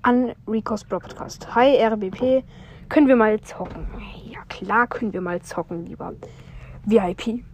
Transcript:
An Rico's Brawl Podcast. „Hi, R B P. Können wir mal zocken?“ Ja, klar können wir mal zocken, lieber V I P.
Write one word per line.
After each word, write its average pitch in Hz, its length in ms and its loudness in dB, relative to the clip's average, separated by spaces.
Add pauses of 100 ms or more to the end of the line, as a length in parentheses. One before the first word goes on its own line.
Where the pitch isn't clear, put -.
An 247 320 2 (160)
Rico's 220 360 -4
Brawl 185 160 -6
Podcast. - 540 -14
„Hi, 254 220 6
R 220 220 4
B 196 100 -4
P. 254 360 0 (440)
Können 302 200 6
wir 262 80 8
mal 214 260 4
zocken?“ - 460 -10 (360)
Ja, - 240 -16
klar 208 380 0
können 214 260 -6
wir 185 80 -4
mal 175 220 -6
zocken, 170 420 -8
lieber - 300 -12 (760)
V 208 40 2
I 190 220 4
P. 233 400 -6